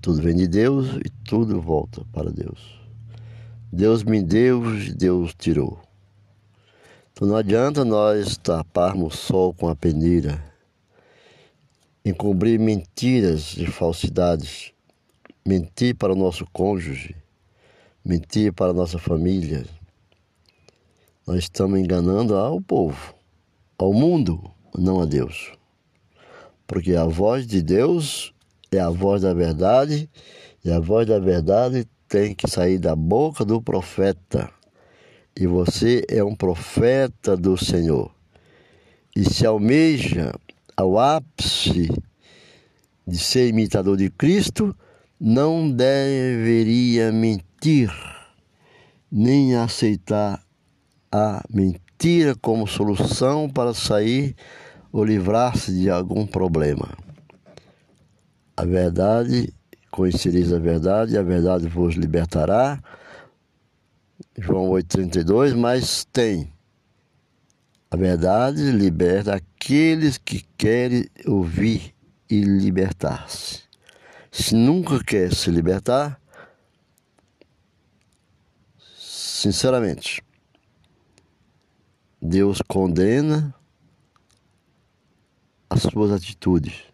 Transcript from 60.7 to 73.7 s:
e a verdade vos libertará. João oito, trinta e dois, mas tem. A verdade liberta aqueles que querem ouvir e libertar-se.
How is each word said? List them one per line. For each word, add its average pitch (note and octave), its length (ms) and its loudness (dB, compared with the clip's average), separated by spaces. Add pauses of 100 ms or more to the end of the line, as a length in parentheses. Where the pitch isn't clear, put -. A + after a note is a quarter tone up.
e G#2 60 2
a - 20 0
verdade F2 460 0
vos E2+ 260 0
libertará. E2+ 880 0 (1500)
João F#2+ 340 0
oito, F#2 180 0
trinta F#2 320 -2
e E2 40 0
dois, A#2+ 300 4
mas A#2+ 520 0
tem. F#2+ 460 -2 (1400)
A - 40 -4
verdade G2+ 760 2
liberta G2 640 2
aqueles D3+ 840 0
que - 260 -10 (140)
querem B2 500 0 (200)
ouvir F#2+ 680 -2 (340)
e G#2 140 0
libertar-se. F#2+ 1200 -2 (640)